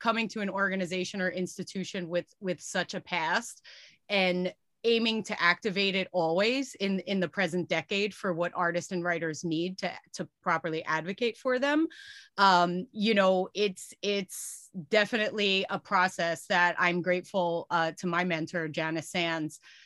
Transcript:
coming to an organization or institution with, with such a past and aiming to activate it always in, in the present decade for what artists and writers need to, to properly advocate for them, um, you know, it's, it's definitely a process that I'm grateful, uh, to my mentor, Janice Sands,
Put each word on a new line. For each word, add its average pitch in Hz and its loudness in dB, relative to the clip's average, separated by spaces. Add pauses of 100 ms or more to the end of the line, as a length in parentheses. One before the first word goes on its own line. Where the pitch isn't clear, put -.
coming 226 0
to 220 -8
an 196 -2
organization 185 -2
or 185 0
institution 180 -6
with, 175 -2 (140)
with 185 -4
such - -4
a 175 -6
past 175 -2 (440)
and 185 2 (320)
aiming 226 2
to - -4
activate 190 2
it 185 0
always 196 2
in, 196 0
in 196 -2
the 175 2
present 180 -2
decade 196 -2
for 190 -4
what 170 -2
artists 175 -2
and 175 -2
writers 165 -2
need 170 -2
to, 175 -4 (240)
to - -8 (120)
properly 165 -2
advocate 185 -2
for 254 -2
them, 302 2 (500)
um, 180 6
you 214 2
know, 190 4
it's, 202 -2 (100)
it's - -4 (180)
definitely 208 2
a 190 -4
process 180 0
that 175 4
I'm 175 2
grateful, 175 0
uh, 165 2
to - -6
my 170 0
mentor, 165 -2
Janice 160 -4
Sands, 165 -2 (280)